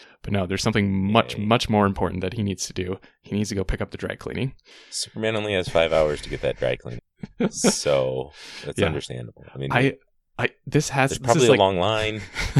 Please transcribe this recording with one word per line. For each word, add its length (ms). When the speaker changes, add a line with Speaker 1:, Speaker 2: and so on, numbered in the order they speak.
Speaker 1:
But 100
no, 140
there's 160
something 500
much, 240
Speaker 2:
Yay. 80
Speaker 1:
much 240
more 160
important 380
that 120
he 80
needs 260
to 40
do. 260
He 120
needs 160
to 40
go 100
pick 180
up 80
the 80
dry 160
cleaning. 400
Speaker 2:
Superman 460
only 180
has 140
five 240
hours 300
to 80
get 120
that 160
dry 180
cleaning. 240
Speaker 1:
<laughs> 100
Speaker 2:
So 840
that's 160
Speaker 1:
Yeah. 60
Speaker 2:
understandable. 580
I 40
mean, 140
Speaker 1:
I, 240
I, 120
this 240
has, 200
Speaker 2:
there's 80
Speaker 1:
this 80
Speaker 2:
probably 180
Speaker 1:
is 40
Speaker 2:
a 40
Speaker 1:
like 80
Speaker 2:
long 180
line. 480
Speaker 1:
<laughs> 40